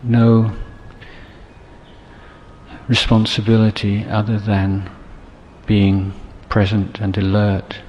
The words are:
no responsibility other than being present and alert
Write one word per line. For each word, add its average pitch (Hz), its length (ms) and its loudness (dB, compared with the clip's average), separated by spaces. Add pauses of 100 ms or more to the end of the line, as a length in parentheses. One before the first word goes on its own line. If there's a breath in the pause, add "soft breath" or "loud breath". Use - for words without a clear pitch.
no 117 480 4 (2500 loud breath)
responsibility 110 1200 0
other 107 280 -2
than 98 520 -2 (760)
being 98 480 2 (360)
present 101 500 0
and 101 180 -4
alert 98 600 -2 (120)